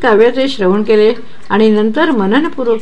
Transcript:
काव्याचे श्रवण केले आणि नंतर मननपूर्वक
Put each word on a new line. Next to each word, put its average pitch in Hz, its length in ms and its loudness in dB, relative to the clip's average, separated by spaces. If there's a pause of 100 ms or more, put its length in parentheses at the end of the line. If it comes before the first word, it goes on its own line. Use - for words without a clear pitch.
काव्याचे 254 460 2
श्रवण 208 340 0
केले 214 300 2 (380)
आणि 220 200 2
नंतर 220 400 0
मननपूर्वक 233 720 -2